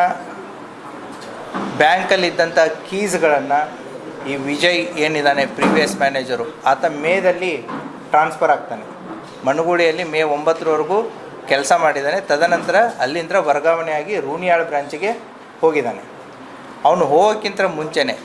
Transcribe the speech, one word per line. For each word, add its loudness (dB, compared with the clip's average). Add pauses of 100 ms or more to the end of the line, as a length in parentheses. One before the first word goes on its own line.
(1800)
ಬ್ಯಾಂಕಲ್ಲಿದ್ದಂಥ 2
ಕೀಸ್‌ಗಳನ್ನ 2 (760)
ಈ -4
ವಿಜಯ್ 0
ಏನಿದ್ದಾನೆ 2
ಪ್ರೀವಿಯಸ್ 2
ಮ್ಯಾನೇಜರು, -2 (100)
ಆತ 4
ಮೇದಲ್ಲಿ 0 (540)
ಟ್ರಾನ್ಸ್‌ಫರ್ 4
ಆಗ್ತಾನೆ. -2 (640)
ಮನಗೂಳಿಯಲ್ಲಿ 2
ಮೇ 0
ಒಂಬತ್ತರವರೆಗೂ 0 (360)
ಕೆಲಸ 2
ಮಾಡಿದ್ದಾನೆ. 2
ತದನಂತರ 2
ಅಲ್ಲಿಂದ 0
ವರ್ಗಾವಣೆಯಾಗಿ 0
ರೂಣಿಯಾಳ 0
ಬ್ರಾಂಚಿಗೆ -2 (500)
ಹೋಗಿದ್ದಾನೆ. 2 (800)
ಅವನು 4
ಹೋಗೋಕ್ಕಿಂತ 2
ಮುಂಚೆನೇ -2